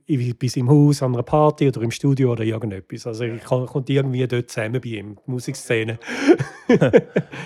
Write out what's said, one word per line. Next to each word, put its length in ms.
i-, 280
bei 120
seinem 220
Haus, 340
an 120
einer 80
Party 460
oder 120
im 120
Studio 400
oder 120
irgendetwas. 640
Also 180
ich 180
komm-, 220
kommt 240
irgendwie 400
dort 220
zusammen 320
bei 80
ihm, 260
die 40
Musikszene. 680
<laughs> 100